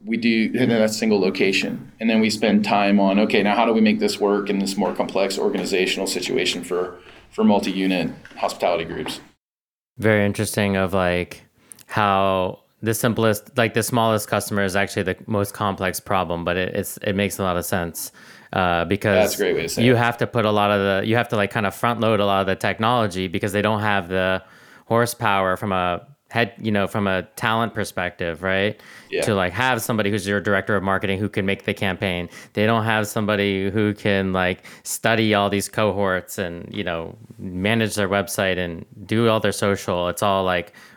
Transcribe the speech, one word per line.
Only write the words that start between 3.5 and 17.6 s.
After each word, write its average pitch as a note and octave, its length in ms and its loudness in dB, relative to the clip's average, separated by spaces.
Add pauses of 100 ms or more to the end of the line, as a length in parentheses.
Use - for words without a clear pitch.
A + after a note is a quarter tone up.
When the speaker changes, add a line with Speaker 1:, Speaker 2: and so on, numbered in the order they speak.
Speaker 1:
how A2+ 100 4
do A2+ 80 4
we A2 80 4
make G#2+ 180 4
this G2+ 200 -2
work G2+ 320 2
in G2 80 0
this G2 180 -2
more F#2 160 0
complex F#2+ 460 -2
organizational F#2+ 640 0
situation F2 580 -2
for, F2+ 360 -4 (320)
for A2 120 -2
multi-unit F#2+ 680 2 (260)
hospitality F2 480 -2
groups? D#2+ 340 -8 (800)
Speaker 2:
Very G#2 280 4
interesting G2+ 520 0
of, F#2+ 160 0
like, F2+ 500 0 (440)
how G2 720 0 (220)
the A2 120 -2
simplest, A2 640 0
like, A2+ 160 2
the A2+ 100 0
smallest A2+ 460 0
customer G2+ 340 -2
is F#2 120 0
actually G2 280 0
the F#2 140 -2 (100)
most G2+ 260 0
complex F#2+ 460 -2
problem, F2 460 -2
but F2 100 0
it, F#2 200 -4
it's, - 220 -6
it G#2 160 -4
makes G2 260 -2
a G2 40 0
lot F2+ 140 0
of E2+ 80 -4